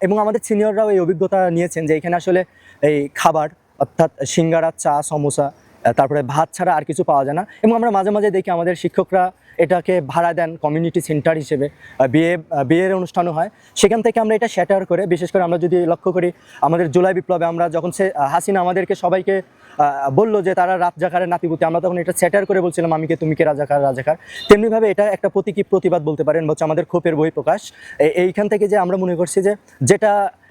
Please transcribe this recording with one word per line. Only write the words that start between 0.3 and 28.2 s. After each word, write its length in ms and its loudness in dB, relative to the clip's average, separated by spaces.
সিনিয়ররাও 480 0
এই 100 4
অভিজ্ঞতা 500 0
নিয়েছেন 360 -2
যে 100 2
এখানে 200 -2
আসলে 280 0
এই 320 2
খাবার 340 2
অর্থাৎ 320 0
সিঙ্গারা, 520 0
চা, 240 0
সমোসা, 500 -2
আহ, 80 2
তারপরে 300 0
ভাত 300 -2
ছাড়া 220 0
আর 100 -2
কিছু 200 -4
পাওয়া 200 2
যায় 100 -4
না। 120 -4
এবং 140 4
আমরা 140 0
মাঝে 200 0
মাঝে 200 0
দেখি 200 -2
আমাদের 240 0
শিক্ষকরা 580 0
এটাকে 420 2
ভাড়া 320 0
দেন 240 -4
কমিউনিটি 440 -2
সেন্টার 360 0
হিসেবে। 320 -2
আহ, 80 2
বিয়ে, 320 2
আহ, 140 0
বিয়ের 300 2
অনুষ্ঠানও 380 -2
হয়, 180 -4
সেখান 280 2
থেকে 180 0
আমরা 140 0
এটা 140 0
শ্যাটার 380 -2
করে, 200 -2
বিশেষ 260 -2
করে 100 2
আমরা 160 0
যদি 280 0
লক্ষ্য 260 -2
করি 200 -2
আমাদের 300 2
জুলাই 240 2
বিপ্লবে 300 -2
আমরা 240 0
যখন 220 -4
সে, 240 0
আহ, 160 0
হাসিনা 300 0
আমাদেরকে 340 0
সবাইকে, 480 0
আহ, 320 0
বলল 320 2
যে 120 0
তারা 240 2
রাত 200 0
জাগারের 300 0
নাতিপুতি, 360 -2
আমরা 160 0
তখন 180 -2
এটা 180 -2
শ্যাটার 300 2
করে 140 0
বলছিলাম 320 0
"আমি 140 -2
কে 100 -2
তুমি 180 -2
কে 100 2
রাজাকার 380 0
রাজাকার।" 340 0
তেমনিভাবে 420 4
এটা 200 0
একটা 180 -2
প্রতীকী 340 -4
প্রতিবাদ 420 0
বলতে 200 -2
পারেন, 260 0
হচ্ছে 140 -4
আমাদের 200 -2
ক্ষোভের 320 -2
বহিঃপ্রকাশ। 560 -2
এ-, 160 4
এইখান 340 0